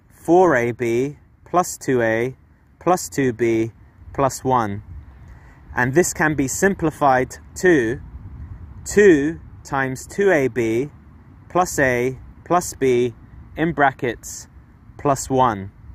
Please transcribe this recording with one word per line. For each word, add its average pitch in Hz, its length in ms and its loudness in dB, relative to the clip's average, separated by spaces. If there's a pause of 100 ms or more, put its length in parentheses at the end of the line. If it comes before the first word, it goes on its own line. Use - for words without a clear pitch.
(100)
four 170 440 4
A 120 180 0
B 123 440 -2 (280)
plus - 340 -2
two 123 240 0
A 117 340 0 (420)
plus 175 300 -2
two 131 240 0
B 113 400 0 (400)
plus 135 320 -2
one. 110 380 -2 (920)
And 127 200 -2
this 175 180 2
can 151 220 -2
be 135 140 -2
simplified 151 920 0 (180)
to 143 440 2 (840)
two 165 560 4 (240)
times 131 420 -4
two 196 240 0
A 139 180 4
B 117 420 -2 (580)
plus 180 300 -2
A 127 400 0 (260)
plus 175 300 -2
B 123 400 0 (420)
in 160 160 -2
brackets - 760 -2 (500)
plus - 320 -2
one. 113 400 0 (240)